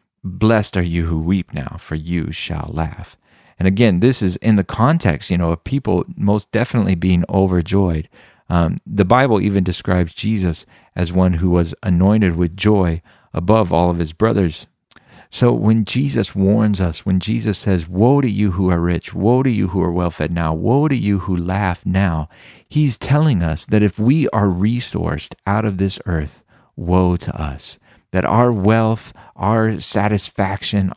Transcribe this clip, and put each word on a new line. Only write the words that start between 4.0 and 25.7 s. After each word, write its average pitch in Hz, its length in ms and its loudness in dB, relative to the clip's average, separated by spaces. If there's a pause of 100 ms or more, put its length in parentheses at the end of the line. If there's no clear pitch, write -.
is 92 160 0
in 110 180 2
the 98 80 2
context, 117 640 0
you 87 80 0
know, 82 140 0
of 85 140 -4
people 107 400 -2 (100)
most 101 360 -2
definitely 107 440 0
being 87 340 2
overjoyed. 92 800 0 (420)
Um, 85 260 2 (100)
the 101 200 0
Bible 120 340 4
even 98 240 0
describes 90 500 -2
Jesus 95 520 -2 (280)
as 87 200 -4
one 92 220 2
who 87 140 0
was 87 240 2 (100)
anointed 95 520 2
with 87 220 -2
joy 95 440 2 (320)
above 95 380 2
all 85 180 2
of 85 80 0
his 80 140 -4
brothers. 104 560 -2 (640)
So 120 240 2
when 110 320 2
Jesus 131 500 -2
warns 101 460 2
us, 85 240 -2
when 92 160 0
Jesus 110 360 -2
says, 90 300 -2
"Woe 113 320 2
to 131 100 0
you 101 220 0
who 92 180 0
are 87 120 2
rich, 85 320 -2
woe 113 280 2
to 135 80 0
you 101 200 -2
who 90 120 -2
are 87 100 0
well-fed 85 420 -2
now, 82 200 0
woe 120 360 0
to 143 60 0
you 101 240 0
who 92 140 -4
laugh 90 520 -2
now," 90 420 0 (400)
he's 151 300 0
telling 143 440 2
us 80 260 -2
that 104 160 2
if 101 140 0
we 139 320 2
are 104 180 0
resourced 90 840 -2 (140)
out 104 160 0
of 101 140 -2